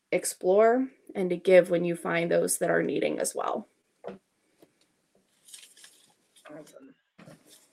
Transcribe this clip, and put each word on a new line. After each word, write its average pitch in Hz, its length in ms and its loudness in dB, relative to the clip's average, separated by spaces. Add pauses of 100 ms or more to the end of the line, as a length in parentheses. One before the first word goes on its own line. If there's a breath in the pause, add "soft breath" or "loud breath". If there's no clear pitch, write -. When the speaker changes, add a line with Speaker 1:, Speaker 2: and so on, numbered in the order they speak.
(100)
Speaker 1:
explore 220 760 2 (260)
and 185 160 -4
to 180 60 -4
give 180 340 6
when 170 140 0
you 170 100 0
find 170 360 -4
those 170 280 0
that 170 120 -2
are 165 120 2
needing - 380 -2
as - 140 -6
well. - 340 -8 (2750)
Speaker 2:
Awesome. 147 460 -20 (800)